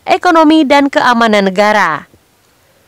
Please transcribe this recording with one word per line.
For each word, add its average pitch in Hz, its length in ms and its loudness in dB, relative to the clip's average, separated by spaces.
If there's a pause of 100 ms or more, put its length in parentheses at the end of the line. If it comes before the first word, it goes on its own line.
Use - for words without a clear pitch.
ekonomi, 320 560 2
dan 277 240 0
keamanan 220 640 0
negara. 202 560 -2 (800)